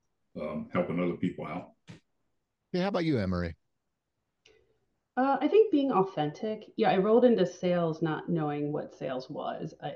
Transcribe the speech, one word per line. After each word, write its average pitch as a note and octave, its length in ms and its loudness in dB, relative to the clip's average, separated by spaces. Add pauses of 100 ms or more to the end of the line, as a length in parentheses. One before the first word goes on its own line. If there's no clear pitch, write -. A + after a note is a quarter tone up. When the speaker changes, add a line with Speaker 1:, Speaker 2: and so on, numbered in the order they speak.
(400)
Speaker 1:
um, D2+ 320 -8
helping E2+ 260 -2
other F2 180 -2
people - 300 -6
out. - 260 -12 (1000)
Speaker 2:
Yeah, F3+ 100 0
how F#3+ 60 0
about F#3+ 160 -2
you, D3+ 140 2
Anne F#2+ 100 0
Marie? F2 260 -2 (1600)
Speaker 3:
Uh, C4+ 240 2
I D4 60 0
think G#4+ 240 4
being C4+ 220 2
authentic. D3+ 760 -2 (100)
Yeah, G#3+ 140 2
I F#3+ 80 2
rolled A3 260 6
into A3 220 6
sales E3+ 560 -2
not D#3 260 -2
knowing D3 440 -2
what - 200 -6
sales - 380 -8
was. C#3 500 -8
Uh, D3+ 160 -8